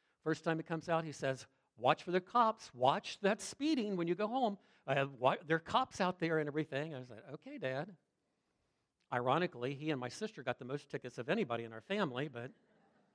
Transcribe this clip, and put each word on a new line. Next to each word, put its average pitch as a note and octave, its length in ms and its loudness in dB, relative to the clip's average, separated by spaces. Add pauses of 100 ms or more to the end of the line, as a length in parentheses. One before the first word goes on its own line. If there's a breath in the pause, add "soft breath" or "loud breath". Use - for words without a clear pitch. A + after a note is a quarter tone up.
(240)
First D#3 200 0
time D#3+ 140 0
he D#3+ 60 -4
comes E3 260 -6
out, E3 140 4
he D#3 80 -6
says, C3+ 340 -2 (300)
"Watch C#3 280 4
for F3+ 80 -6
the F3+ 100 4
cops. A3 520 2
Watch C3+ 480 2
that G3+ 200 2
speeding C4 540 0
when E3+ 120 0
you F3 80 2
go G#3 120 -2
home. A3+ 300 2 (280 soft breath)
Uh, C#3 220 2 (100)
wa-, C3 280 4
there D#3+ 120 2
are - 20 2
cops A#3+ 400 0
out F3+ 200 2
there E3 180 2
and D3+ 100 0
everything." D3 460 -4
I C3 60 -8
was B2 100 -12
like, A2 200 -16
"Okay, C4+ 280 -14
Dad." D#3 400 -4 (1120)
Ironically, C3 600 0
he D3 160 -6
and C#3 100 0
my B2+ 100 -6
sister G#3+ 340 -10
got B2 160 -4
the C3 60 -12
most C3+ 240 -8
tickets B2+ 280 -10
of B2+ 120 -8
anybody B2+ 340 -2
in A2+ 100 -12
our A2 80 -12
family, D#3 460 -2
but B2 240 -10 (640)